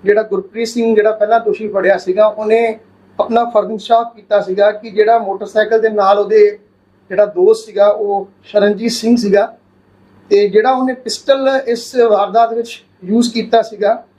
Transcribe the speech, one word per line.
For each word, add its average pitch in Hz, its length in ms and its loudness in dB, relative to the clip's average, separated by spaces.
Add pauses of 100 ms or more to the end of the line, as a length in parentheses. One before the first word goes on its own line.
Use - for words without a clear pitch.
ਜਿਹੜਾ 208 200 2
ਗੁਰਪ੍ਰੀਤ 208 440 -6
ਸਿੰਘ 226 280 -2
ਜਿਹੜਾ 208 160 4
ਪਹਿਲਾ 214 280 0
ਦੋਸ਼ੀ 220 280 -4
ਫੜਿਆ 190 300 0
ਸੀਗਾ, 190 280 0
ਉਹਨੇ 220 540 -2 (400)
ਆਪਣਾ 233 260 0
ਫਰਜ਼ 214 380 -2
ਸਾਫ਼ 233 320 0
ਕੀਤਾ 208 260 -2
ਸੀਗਾ 190 300 0
ਕਿ 214 180 -12
ਜਿਹੜਾ 214 300 2
ਮੋਟਰਸਾਈਕਲ 214 600 -2
ਦੇ 220 80 0
ਨਾਲ 208 300 2
ਉਹਦੇ 208 400 2 (500)
ਜਿਹੜਾ 202 160 2
ਦੋਸਤ 208 400 2
ਸੀਗਾ, 202 220 0
ਉਹ 202 420 -2 (140)
ਸ਼ਰਨਜੀਤ 208 480 -2
ਸਿੰਘ 233 240 0
ਸੀਗਾ, 202 420 0 (720)
ਤੇ 202 200 2
ਜਿਹੜਾ 214 220 2
ਉਹਨੇ 262 220 -2
ਪਿਸਟਲ 269 760 -2
ਇਸ - 280 -6
ਵਾਰਦਾਤ 226 580 2
ਵਿੱਚ 226 320 -8 (200)
ਯੂਜ਼ 233 280 0
ਕੀਤਾ 226 280 0
ਸੀਗਾ 214 440 -4 (140)